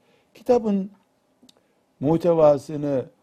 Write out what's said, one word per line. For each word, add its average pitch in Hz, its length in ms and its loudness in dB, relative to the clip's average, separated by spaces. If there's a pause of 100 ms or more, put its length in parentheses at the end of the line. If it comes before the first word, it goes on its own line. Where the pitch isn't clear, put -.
(340)
Kitabın 208 560 -2 (1080)
muhtevasını 147 1080 0 (160)